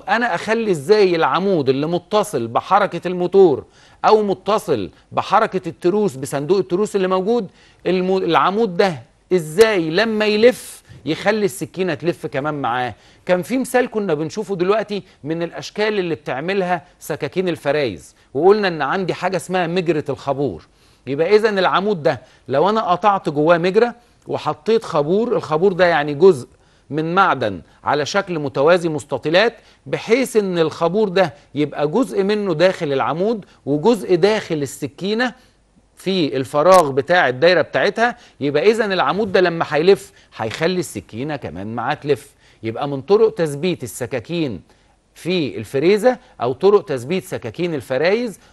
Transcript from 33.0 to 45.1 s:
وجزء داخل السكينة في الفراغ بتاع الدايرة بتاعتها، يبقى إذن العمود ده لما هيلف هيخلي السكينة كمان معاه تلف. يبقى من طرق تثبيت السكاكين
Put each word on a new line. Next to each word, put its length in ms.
وجزء 500
داخل 400
السكينة 800
في 420
الفراغ 540
بتاع 380
الدايرة 320
بتاعتها، 560
يبقى 320
إذن 200
العمود 400
ده 100
لما 280
هيلف 420
هيخلي 420
السكينة 560
كمان 400
معاه 180
تلف. 400
يبقى 240
من 140
طرق 320
تثبيت 500
السكاكين 800